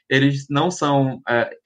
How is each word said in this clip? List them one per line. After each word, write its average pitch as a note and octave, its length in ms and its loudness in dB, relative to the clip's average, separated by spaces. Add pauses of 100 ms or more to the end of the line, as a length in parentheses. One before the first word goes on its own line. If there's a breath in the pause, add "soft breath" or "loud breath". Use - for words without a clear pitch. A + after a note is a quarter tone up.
eles C#3 400 2
não D3 220 0
são, C#3 580 0
é, A#2+ 220 0 (160)